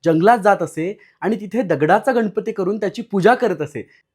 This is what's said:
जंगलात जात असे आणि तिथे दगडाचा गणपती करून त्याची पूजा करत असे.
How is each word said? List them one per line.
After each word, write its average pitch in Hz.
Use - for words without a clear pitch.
जंगलात 170
जात 185
असे 170
आणि 196
तिथे 214
दगडाचा 175
गणपती 220
करून 196
त्याची 208
पूजा 196
करत 190
असे. 123